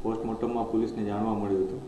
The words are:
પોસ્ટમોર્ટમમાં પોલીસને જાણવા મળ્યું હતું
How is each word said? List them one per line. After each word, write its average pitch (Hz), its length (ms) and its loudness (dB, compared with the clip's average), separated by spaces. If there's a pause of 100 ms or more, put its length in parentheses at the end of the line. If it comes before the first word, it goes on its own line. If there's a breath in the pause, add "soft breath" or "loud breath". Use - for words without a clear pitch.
પોસ્ટમોર્ટમમાં 113 680 0
પોલીસને 110 320 2
જાણવા 104 300 0
મળ્યું 98 300 2
હતું 92 240 -2